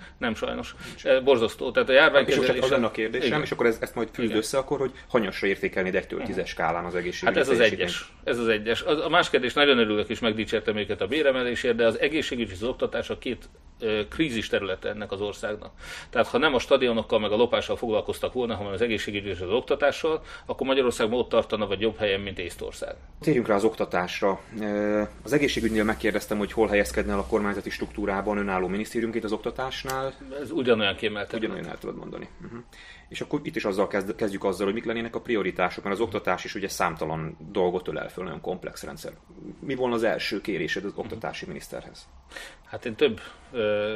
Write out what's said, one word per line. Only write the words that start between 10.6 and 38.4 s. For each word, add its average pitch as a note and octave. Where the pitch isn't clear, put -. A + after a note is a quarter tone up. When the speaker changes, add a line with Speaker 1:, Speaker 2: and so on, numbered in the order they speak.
Speaker 1:
őket G#2
a G2
béremelésért, B2+
de A#2
az A2+
egészségügy C#3+
és F#2+
az F#2
oktatás B2
a G#2+
két, -
ö, G#2+
krízis A#2+
területe G2+
ennek G#2
az G2
országnak. G#2+
Tehát A#2
ha -
nem D3
a A#2+
stadionokkal A#2
meg G#2+
a G#2
lopással A2
foglalkoztak G#2+
volna, A#2
hanem G2+
az G2
egészségügy G#2
és F#2
az F2+
oktatással, C#3
akkor B2+
Magyarország B2
ma A#2+
ott A#2+
tartana, A2
vagy G2
jobb A2
helyen, G2+
mint G2
Észtország. -
Speaker 2:
Térjünk B2+
rá G#2+
az G2
oktatásra. G2
Ö, G#2
az A2
egészségügynél A2+
megkérdeztem, G#2+
hogy G2+
hol A2
helyezkedne G2+
el G2+
a G2
kormányzati G2+
struktúrában G2+
önálló F#2+
minisztériumként A2
az G#2
oktatásnál. C3
Speaker 1:
Ez B2+
ugyanolyan A#2
kiemelten. G#2
Speaker 2:
Ugyanolyan F#2+
el -
tudod G#1
mondani. F2
Mhm. A2+
És -
akkor -
itt D#3+
is A2
azzal G2
kezd-, G2+
kezdjük G2
azzal, G2
hogy G2
mik A#2
lennének A2+
a A#2
prioritások, F#2
mert G2
az G2
oktatás F#2
is -
ugye G2
számtalan D#2+
dolgot F2+
ölel D#2
föl, F#2
nagyon D#2+